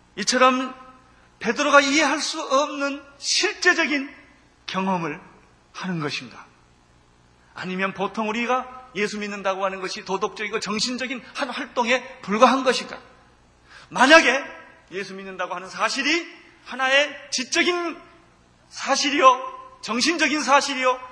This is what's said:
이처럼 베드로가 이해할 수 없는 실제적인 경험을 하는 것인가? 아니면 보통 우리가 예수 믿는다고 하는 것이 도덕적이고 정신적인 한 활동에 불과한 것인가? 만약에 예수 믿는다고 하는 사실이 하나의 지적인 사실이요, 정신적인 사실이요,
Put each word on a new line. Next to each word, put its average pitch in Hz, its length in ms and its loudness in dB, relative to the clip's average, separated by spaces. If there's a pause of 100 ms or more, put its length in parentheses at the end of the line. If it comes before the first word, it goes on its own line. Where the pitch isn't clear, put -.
(180)
이처럼 254 580 2 (640)
베드로가 285 420 4
이해할 285 380 2
수 311 220 -4
없는 285 640 -2 (140)
실제적인 302 960 0 (520)
경험을 185 560 -2 (520)
하는 185 260 -6
것인가? 131 460 -8 (1080)
아니면 185 400 -4
보통 202 360 -4
우리가 240 680 -4
예수 208 240 -4
믿는다고 196 440 -4
하는 190 160 -4
것이 185 260 -8
도덕적이고 202 540 -4
정신적인 240 640 -6 (120)
한 269 140 -4
활동에 247 540 -2 (180)
불과한 233 420 4
것인가? - 360 -2 (880)
만약에 277 540 6 (480)
예수 190 220 -8
믿는다고 190 400 -8
하는 180 160 -10
사실이 247 560 -2 (400)
하나의 269 500 2 (160)
지적인 339 680 -2 (720)
사실이요, 262 1120 0
정신적인 285 600 0
사실이요, 262 580 2 (120)